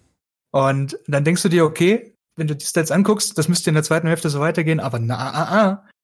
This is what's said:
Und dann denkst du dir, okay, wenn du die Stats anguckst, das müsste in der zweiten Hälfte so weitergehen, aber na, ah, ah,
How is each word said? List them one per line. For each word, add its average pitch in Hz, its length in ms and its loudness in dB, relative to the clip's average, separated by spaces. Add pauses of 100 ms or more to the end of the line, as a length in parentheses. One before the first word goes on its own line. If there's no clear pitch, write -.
(520)
Und 139 560 0
dann 143 160 0
denkst 170 180 2
du 196 80 2
dir, 165 160 4
okay, 175 500 0 (200)
wenn 160 100 -4
du 151 100 -4
die - 100 -12
Stats 156 260 -2
anguckst, 202 440 2
das 156 120 -2
müsste 175 240 0
in - 20 2
der 156 100 2
zweiten 165 220 0
Hälfte 165 240 -2
so 143 120 -4
weitergehen, 160 380 0
aber 120 200 -4
na, 117 180 -4
ah, 156 420 -2
ah, 202 300 0 (140)